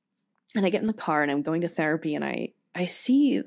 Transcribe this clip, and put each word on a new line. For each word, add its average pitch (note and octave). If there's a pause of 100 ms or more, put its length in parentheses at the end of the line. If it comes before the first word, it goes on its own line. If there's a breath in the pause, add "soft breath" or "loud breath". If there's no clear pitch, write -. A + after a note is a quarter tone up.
(540)
And G3+
I F#3
get G3
in A3
the A3
car D3+
and C#3+
I'm C#3+
going D#3+
to E3+
therapy, D#3+
and D3
I, - (260)
I F3+
see, C4